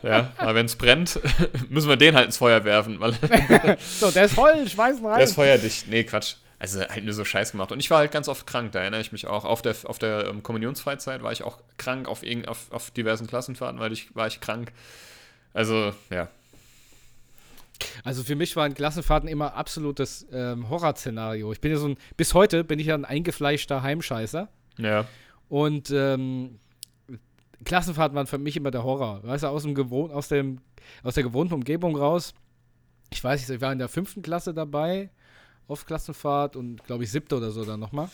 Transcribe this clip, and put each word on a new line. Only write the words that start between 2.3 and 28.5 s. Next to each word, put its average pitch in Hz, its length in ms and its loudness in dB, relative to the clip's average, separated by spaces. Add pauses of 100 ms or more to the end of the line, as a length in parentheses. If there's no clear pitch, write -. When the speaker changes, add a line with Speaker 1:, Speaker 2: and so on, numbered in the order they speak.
Speaker 1:
Feuer 113 260 6
werfen, 107 360 4
weil 113 120 2
<laughs> 165 680 6 (200)
Speaker 2:
So, 202 120 6
der 180 140 6
ist 196 100 4
voll, 285 320 8
schmeißen 226 380 0
rein. 214 120 0
Speaker 1:
der 240 80 8
ist 180 100 2
feuerdicht. 131 540 4
Nee, 110 160 2
Quatsch. - 320 -4 (220)
Also 98 220 -6
halt 104 240 -6
nur 107 100 -4
so 104 100 -6
Scheiß 98 280 -2
gemacht. 95 200 -6
Und 135 80 -8
ich - 100 -2
war 160 80 6
halt 147 140 4
ganz 151 160 -2
oft - 180 -8
krank, 117 260 -6
da 95 80 -2
erinnere 98 200 -2
ich - 120 -8
mich 107 140 -12
auch. 104 200 -4
Auf - 160 0
der, 113 120 0 (100)
auf - 140 -10
der, 107 280 -2
ähm, 101 160 -8
Kommunionsfreizeit 131 800 -6
war 113 100 -6
ich 113 100 -8
auch 110 160 -10 (200)
krank, 131 280 -6
auf - 160 -8
irgend-, 120 260 -6
auf, - 220 -12
auf - 200 -10
diversen 113 360 -2
Klassenfahrten 123 540 -8
war 113 100 -4
ich, - 240 -12
war 113 120 -2
ich - 140 -8
krank. 117 320 -8 (800)
Also, 110 400 0 (160)
ja. 87 180 -4 (1800)
Speaker 2:
Also 127 180 -4
für 143 140 -2
mich 165 200 -2
waren 147 180 0
Klassenfahrten 151 540 0
immer 147 260 -4
absolutes, 143 800 -6
ähm, 123 360 -6
Horrorszenario. 110 840 -4
Ich - 80 -10
bin 151 120 0
ja 151 60 0
so 147 100 -2
ein, 139 80 -4 (200)
bis - 180 0
heute 175 300 6
bin 151 140 -2
ich 151 80 -4
ja 156 80 2
ein 143 100 -4
eingefleischter 143 800 -2
Heimscheißer. 139 680 -4 (300)
Speaker 1:
Ja. 107 280 0 (420)
Speaker 2:
Und, 147 420 -2
ähm, 131 680 -2 (1080)
Klassenfahrten 160 520 0
waren 139 100 -2
für 139 120 -6
mich 143 180 -6